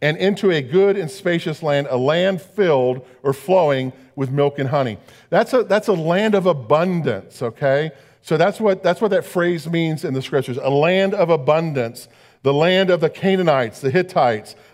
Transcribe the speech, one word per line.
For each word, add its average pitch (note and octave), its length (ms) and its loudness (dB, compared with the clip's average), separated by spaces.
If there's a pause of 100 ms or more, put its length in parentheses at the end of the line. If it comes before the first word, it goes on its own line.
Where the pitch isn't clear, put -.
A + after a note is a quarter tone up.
and D3+ 180 0
into F#3+ 340 0
a D3+ 100 0
good F#3+ 340 2
and G3+ 140 -4
spacious E3+ 500 -4
land, C#3+ 300 -2
a B2+ 60 0
land E3+ 440 0
filled C3+ 640 0 (200)
or C#3 80 2
flowing C#3+ 600 0 (220)
with C3+ 160 -4
milk C#3+ 300 0
and C3+ 80 -4
honey." B2+ 280 -2 (340)
That's G#3+ 220 2
a, A#3+ 120 2
that's G3 240 0
a G#3 60 2
land F3+ 420 0
of F#3 100 0
abundance, D3 960 -2
okay? C#3 480 -2 (320)
So D#3+ 140 -2
that's F#3 240 0
what, F#3+ 240 0
that's F3 160 0
what G#3+ 100 0
that F#3 140 0
phrase F3 440 -4
means E3 360 -2
in C#3+ 100 -6
the C3 80 -4
scriptures, C3 340 -4
a C3+ 140 -4
land F#3 440 2
of F3 160 0
abundance, D3 760 0 (380)
the C3+ 100 2
land F#3 360 2
of F3 100 2
the D#3 100 0
Canaanites, E3 680 0
the C3+ 100 -2
Hittites, C3+ 640 0 (200)